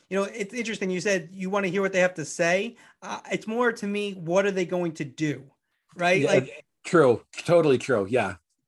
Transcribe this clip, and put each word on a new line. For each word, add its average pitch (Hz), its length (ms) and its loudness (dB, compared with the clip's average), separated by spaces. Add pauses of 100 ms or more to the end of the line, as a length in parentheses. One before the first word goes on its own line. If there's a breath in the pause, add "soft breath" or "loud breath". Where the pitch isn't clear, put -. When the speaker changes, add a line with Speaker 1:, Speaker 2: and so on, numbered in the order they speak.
Speaker 1:
you 185 100 -2
know, 196 60 0
it's 214 300 -8
interesting. 208 360 -4
You 185 100 -2
said 175 320 0
you 190 180 -6
wanna 196 180 0
hear 190 140 -2
what 190 100 -2
they 180 80 2
have 180 140 2
to 151 100 -8
say. 190 520 -2 (260 loud breath)
Uh, 202 180 -10 (100)
it's 190 160 -6
more 233 260 0
to 226 140 -10
me, 202 260 -4
what 185 340 0
are 202 40 2
they 185 140 -2
going 175 280 -4
to 156 120 -8
do, 139 400 -6 (500)
right? 175 280 2
Speaker 2:
Yeah, - 100 2
Speaker 1:
Like, - 320 0 (200)
Speaker 2:
true, 135 380 6 (220)
totally 160 320 6
true. 113 320 0
Yeah. 101 280 0 (320)